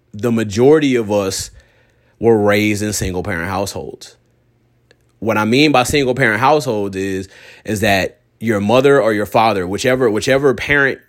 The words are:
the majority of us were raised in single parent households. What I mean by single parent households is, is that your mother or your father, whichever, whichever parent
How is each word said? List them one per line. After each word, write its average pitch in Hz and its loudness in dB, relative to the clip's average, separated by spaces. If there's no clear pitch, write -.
the 110 -4
majority 123 2
of 107 -2
us 98 -2
were 113 4
raised 104 0
in 107 -4
single 92 -6
parent 90 -6
households. 95 -10
What 107 -2
I 107 0
mean 139 2
by 127 2
single 131 -2
parent 113 0
households 123 0
is, 95 -6
is 107 -4
that 98 -2
your 110 -2
mother 127 4
or 110 0
your 104 -4
father, 107 0
whichever, 127 0
whichever 131 0
parent 139 -2